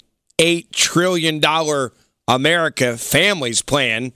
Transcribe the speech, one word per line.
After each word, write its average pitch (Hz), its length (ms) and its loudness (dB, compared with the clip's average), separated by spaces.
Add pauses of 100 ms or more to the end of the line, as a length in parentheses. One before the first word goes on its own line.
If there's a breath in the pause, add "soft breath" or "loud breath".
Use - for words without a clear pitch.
(380)
eight 170 340 2
trillion 165 680 0
dollar 151 520 0 (360)
America 135 720 0
Families 143 680 0
Plan, 127 520 -2